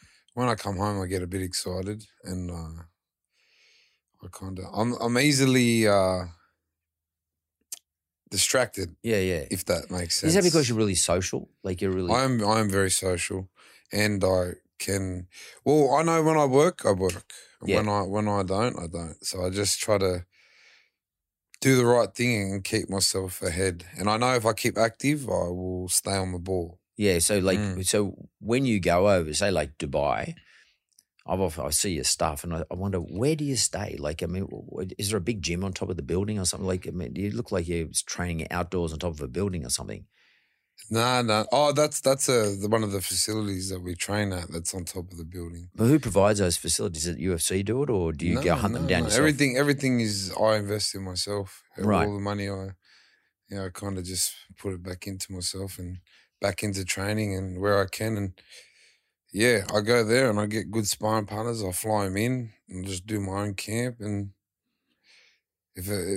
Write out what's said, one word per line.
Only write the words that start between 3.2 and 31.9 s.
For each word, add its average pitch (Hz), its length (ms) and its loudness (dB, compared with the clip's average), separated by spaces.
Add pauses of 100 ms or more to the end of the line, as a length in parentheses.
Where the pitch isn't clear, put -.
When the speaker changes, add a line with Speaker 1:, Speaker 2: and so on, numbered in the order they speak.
Speaker 1:
I 92 60 -18 (100)
kinda, 95 260 -10 (100)
I'm, 117 220 0
I'm 120 220 0
easily, 127 680 6
uh, 92 360 4 (2000)
distracted. 95 720 0
Speaker 2:
Yeah, 110 180 2
yeah. 90 300 0
Speaker 1:
If 92 160 -4
that 87 240 0
makes 90 340 -2
Speaker 2:
Is 160 100 4
that 196 80 6
Speaker 1:
sense. 175 120 6
Speaker 2:
because 151 140 4
you're 117 100 0
really 104 180 2
social? - 520 0 (160)
Like, 92 180 -4
you're 95 120 0
really 92 200 -2
Speaker 1:
I'm, 123 300 2
I'm 107 260 2
very 95 220 2
social, 92 560 -2 (460)
and 104 320 2
I 92 280 2 (240)
can, 92 500 -4 (360)
well, 139 320 6
I 156 80 4
know 165 180 4
when 156 160 4
I 147 80 6
work, 143 400 4
I 107 60 6
work. 92 400 -2 (320)
Speaker 2:
Yeah. 95 140 2
Speaker 1:
When 107 100 2
I, 101 140 2
when 101 260 0
I 101 160 2
don't, 98 340 0
I 85 100 -8
don't. 85 380 -10
So 92 200 -4
I 92 60 -2
just 101 280 -2
try 107 200 2
to 90 260 0 (1400)
do 135 160 6
the 123 80 6
right 120 280 6
thing 110 380 0
and 98 120 -4
keep - 260 -2
myself 95 520 -2
ahead. 90 440 -2 (120)
And 92 120 -2
I 107 80 2
know 127 180 2
if 110 100 0
I 113 80 6
keep 101 240 -2
active, 131 520 2
I 90 180 0
will 92 400 -4
stay 98 280 0
on 95 180 0
the 90 40 -4
ball. 87 420 -4 (180)
Speaker 2:
Yeah, 98 220 4
so, 104 200 4
like, 92 200 4
Speaker 1:
Mm. 92 260 -2
Speaker 2:
so 104 300 2 (240)
when 123 260 0
you 110 140 2
go 90 300 6
over, 82 240 4
say, 101 180 2
like, 76 260 -2
Dubai, 71 580 -2 (920)
I've 92 140 -2
often, 80 260 -2
I 73 60 -4
see 90 220 0